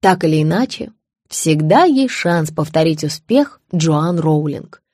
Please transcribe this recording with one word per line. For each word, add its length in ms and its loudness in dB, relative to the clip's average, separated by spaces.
Так 240 2
или 180 2
иначе, 500 -4
всегда 560 2
есть 300 2
шанс 360 -2
повторить 540 -2
успех 560 -2
Джоан 440 0
Роулинг. 640 -2